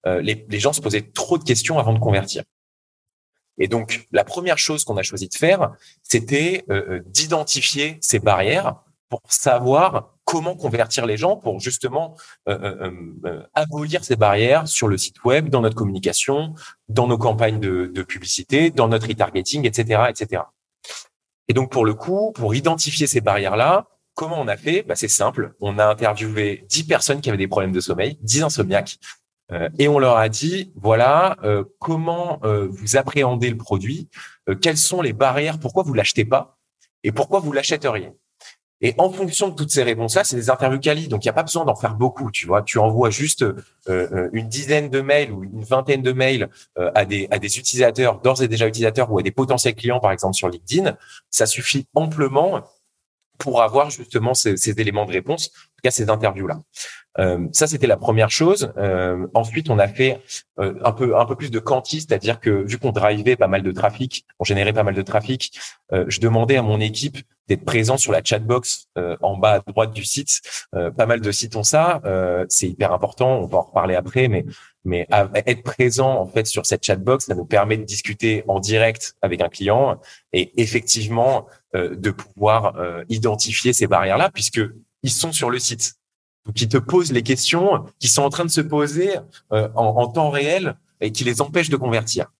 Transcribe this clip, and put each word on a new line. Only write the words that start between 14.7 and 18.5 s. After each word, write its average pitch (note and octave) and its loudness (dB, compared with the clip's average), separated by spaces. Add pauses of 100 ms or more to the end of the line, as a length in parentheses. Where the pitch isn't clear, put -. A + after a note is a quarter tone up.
le G2 2
site - -6
web, D3+ 4
dans B2+ 4
notre A2+ 2
communication, A2+ -2 (340)
dans A#2+ 2
nos A#2 2
campagnes A2 2
de, F#2 -2
de F#2 -6
publicité, C3 0